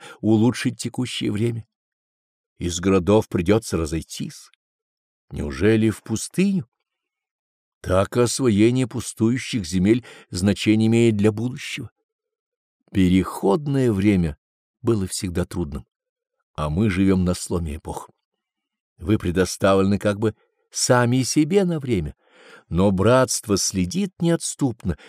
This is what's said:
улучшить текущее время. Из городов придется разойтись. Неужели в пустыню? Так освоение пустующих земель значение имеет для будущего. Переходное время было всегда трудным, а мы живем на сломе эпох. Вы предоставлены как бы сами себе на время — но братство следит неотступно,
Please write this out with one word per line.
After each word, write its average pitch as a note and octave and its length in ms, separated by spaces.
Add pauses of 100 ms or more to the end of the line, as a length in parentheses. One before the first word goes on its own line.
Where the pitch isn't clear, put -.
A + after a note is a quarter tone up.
(220)
улучшить A2+ 580
текущее B2 540
время. A2+ 340 (920)
Из F2 200
городов F#2+ 480
придется G2 480
разойтись. - 760 (800)
Неужели F2 580
в - 120
пустыню? F3+ 640 (1160)
Так F#2 340
освоение A#2+ 720
пустующих A#2+ 760
земель F#2+ 400 (240)
значение G#2 580
имеет A2+ 300
для G#2 160
будущего. A#2+ 580 (1000)
Переходное C3 1000
время F#2+ 460 (440)
было A2 260
всегда F2 360
трудным, D2 420 (680)
а D2+ 160
мы F#2+ 200
живем F#2+ 360
на F2+ 80
сломе E2+ 420
эпох. - 340 (880)
Вы F#2 200
предоставлены F#2+ 840
как G#2 200
бы A2 160 (360)
сами B2 520
себе D#3 420
на E3+ 140
время — G#2 360 (540)
но F#2+ 220
братство G#2+ 640
следит F#2+ 640
неотступно, C#3+ 800 (120)